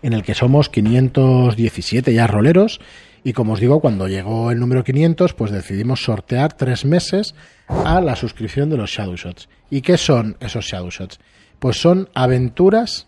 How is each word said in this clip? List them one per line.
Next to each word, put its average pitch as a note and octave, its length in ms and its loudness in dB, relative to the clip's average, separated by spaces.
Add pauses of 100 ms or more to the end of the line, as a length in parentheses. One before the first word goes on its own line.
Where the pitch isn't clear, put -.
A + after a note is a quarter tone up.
en A#2+ 120 -2
el G#2 100 -2
que G#2 100 -4
somos C#3 340 2
quinientos B2+ 840 2
diecisiete A2+ 580 -2
ya A2+ 140 4
roleros D3 540 2 (420)
y, B2+ 100 -4
como A2 200 -2
os F#2+ 80 -4
digo, B2+ 200 4
cuando G2+ 280 0
llegó A2 420 -4
el A#2 80 -2
número B2 240 0
quinientos, D#3+ 500 0
pues G#2 200 -4
decidimos G#2 500 -4
sortear B2 520 -2
tres B2 300 -4
meses F3 520 -2 (320)
a E3+ 320 0
la D3 160 0
suscripción A#2+ 520 -4
de D#3 100 -2
los G#2 120 -6
Shadow F#2+ 240 -8
Shots. - 340 -14 (220)
¿Y C3+ 120 -4
qué F3+ 140 4
son A#2 440 0
esos A2 240 -8
Shadow F2+ 260 -10
Shots? - 300 -16 (400)
Pues B2+ 200 0
son F#3 340 2
aventuras B2+ 920 0